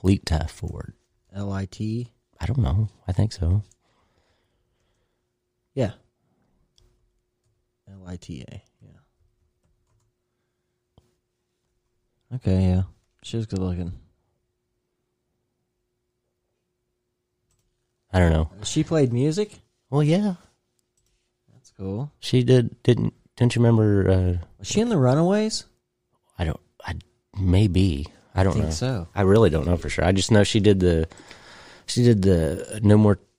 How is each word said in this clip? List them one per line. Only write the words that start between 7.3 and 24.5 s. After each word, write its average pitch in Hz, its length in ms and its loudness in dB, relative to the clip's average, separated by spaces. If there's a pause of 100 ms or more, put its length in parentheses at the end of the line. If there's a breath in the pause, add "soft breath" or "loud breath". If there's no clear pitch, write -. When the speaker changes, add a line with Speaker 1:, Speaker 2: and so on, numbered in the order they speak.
Speaker 2:
L 95 160 -20
I 92 120 -14
T 76 340 -16
A. - 120 -20 (200)
Yeah. - 80 -20 (3500)
Okay, 95 280 0
yeah. 92 200 2 (400)
She - 140 -10
was 113 100 -6
good 95 140 -6
looking. 90 320 -6 (4000)
Speaker 1:
I 92 60 2
don't 87 140 4
know. 78 180 0 (140)
Speaker 2:
She - 200 -4
played 147 280 0
music? 156 460 -4 (320)
Speaker 1:
Well, 143 120 0
yeah. 180 320 0 (1160)
Speaker 2:
That's - 240 -20
cool. 104 440 -8
Speaker 1:
She 127 240 0
did, 123 400 2
didn't, 117 280 0 (240)
didn't 123 200 0
you 117 60 2
remember, 107 480 4
uh, 90 360 0 (140)